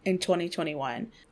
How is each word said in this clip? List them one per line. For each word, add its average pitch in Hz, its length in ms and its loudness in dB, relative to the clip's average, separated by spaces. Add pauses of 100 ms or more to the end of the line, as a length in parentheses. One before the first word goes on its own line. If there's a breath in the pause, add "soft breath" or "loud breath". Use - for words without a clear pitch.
in 185 140 4
twenty 175 300 2
twenty-one? 147 640 -4 (180 soft breath)